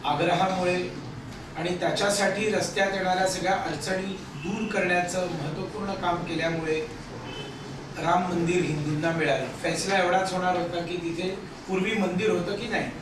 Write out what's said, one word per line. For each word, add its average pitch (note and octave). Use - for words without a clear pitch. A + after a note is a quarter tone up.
आग्रहामुळे F3+
आणि F3
त्याच्यासाठी G3
रस्त्यात G3
येणाऱ्या F#3
सगळ्या F3+
अडचणी F#3
दूर G#3+
करण्याचं F3+
महत्त्वपूर्ण F#3+
काम F3
केल्यामुळे D#3+
राम F#3+
मंदिर E3+
हिंदूंना D3+
मिळालं. D3
फैसला F#3
एवढाच F3+
होणार F3+
होता E3+
की F3
तिथे E3+
पूर्वी F#3+
मंदिर F#3+
होतं F3+
की A#3
नाही -